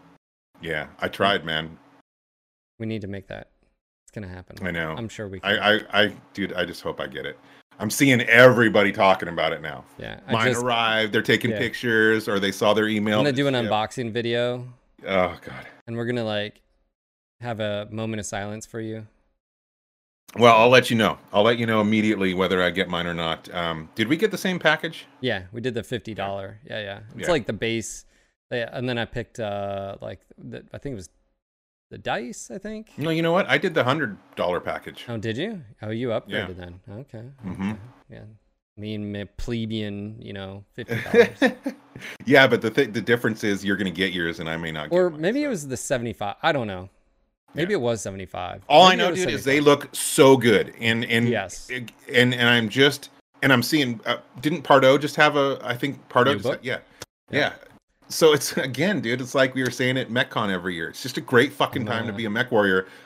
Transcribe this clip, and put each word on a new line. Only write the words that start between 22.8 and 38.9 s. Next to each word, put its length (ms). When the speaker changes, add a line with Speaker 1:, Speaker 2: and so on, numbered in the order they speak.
Speaker 1:
mine 180
or 80
not. 400
Um, 400
did 140
we 80
get 140
the 80
same 200
package? 480
Speaker 2:
Yeah, 320
we 80
did 140
the 80
fifty 320
dollar. 440
Yeah, 120
yeah. 200
It's 120
Speaker 1:
Yeah. 40
Speaker 2:
like 140
the 60
base. 520
Yeah, 220
and 160
then 100
I 80
picked, 340
uh, 640
like, 180
the, 260
I 40
think 140
it 40
was 120
the 80
dice, 520
I 80
think. 400
Speaker 1:
No, 120
you 120
know 100
what? 160
I 100
did 160
the 100
hundred 320
dollar 240
package. 480
Speaker 2:
Oh, 100
did 180
you? 260
Oh, 80
you 180
upgraded 220
Speaker 1:
Yeah. 240
Speaker 2:
then. 260
Okay. 340
Speaker 1:
Mm-hmm. 240
Speaker 2:
Okay. 80
Yeah. 100
Me 160